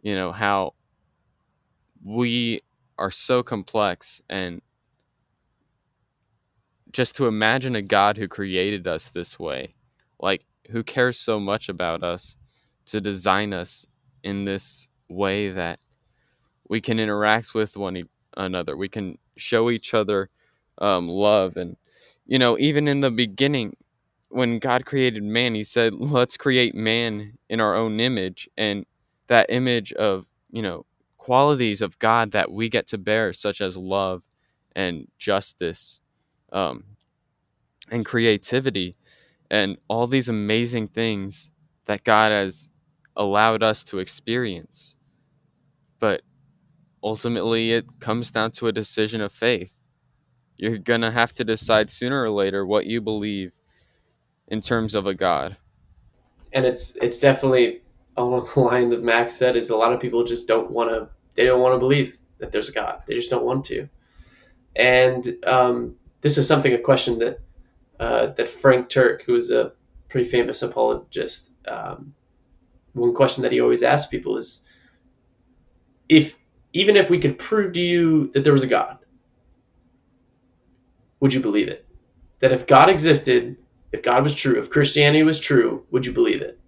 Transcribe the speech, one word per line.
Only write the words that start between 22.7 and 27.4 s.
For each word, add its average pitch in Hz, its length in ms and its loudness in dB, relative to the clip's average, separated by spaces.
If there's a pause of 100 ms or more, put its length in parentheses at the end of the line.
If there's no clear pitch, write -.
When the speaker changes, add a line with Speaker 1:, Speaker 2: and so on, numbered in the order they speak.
Speaker 1:
in 139 140 0
the 135 100 2
beginning, 117 640 -2 (540)
when 117 300 -2
God 127 260 -2
created 123 380 -2
man, 113 320 -2
he 107 80 -4
said, 113 300 0
"Let's 127 420 0
create 127 400 2
man 110 640 -4 (120)